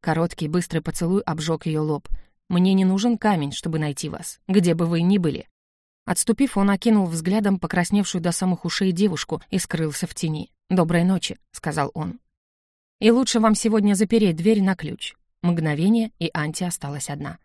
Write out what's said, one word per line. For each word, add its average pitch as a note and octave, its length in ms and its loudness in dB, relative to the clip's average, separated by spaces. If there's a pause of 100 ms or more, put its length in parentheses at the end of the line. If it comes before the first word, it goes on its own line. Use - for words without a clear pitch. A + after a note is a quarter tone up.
Короткий, E3 460 -2
быстрый E3 340 -2
поцелуй F3+ 400 -2
обжёг D#3+ 460 -4
её D#3 160 -2
лоб. D3+ 240 -4 (420)
«Мне F3+ 240 4
не F#3+ 100 4
нужен G3 340 2
камень, E3 340 0
чтобы D#3+ 260 -6
найти D3+ 320 -4
вас, - 380 -12
где F#3 260 4
бы E3+ 140 0
вы E3 140 0
ни F#3+ 180 4
были». D#3+ 280 -2 (580)
Отступив, A#3 520 0
он G3 120 4
окинул G3+ 360 4
взглядом F3+ 540 0
покрасневшую F3+ 640 0
до E3+ 100 0
самых F#3 340 -2
ушей F#3 260 0
девушку E3+ 580 0
и F#3 100 0
скрылся D#3+ 480 -4
в - 80 -14
тени. D#3 360 -6 (180)
«Доброй F3 340 2
ночи», F#3 340 -2 (140)
сказал D3+ 420 -4
он. F3 260 -8 (800)
«И A3 120 6
лучше A#3+ 280 2
вам A3 140 4
сегодня G#3 400 2
запереть G#3 420 2
дверь G3+ 280 2
на F#3+ 120 2
ключ». D3+ 400 -10 (260)
Мгновение, F3 760 2
и E3 160 -4
Анти D#3 300 -4
осталась D3 460 -8
одна. D3+ 360 -10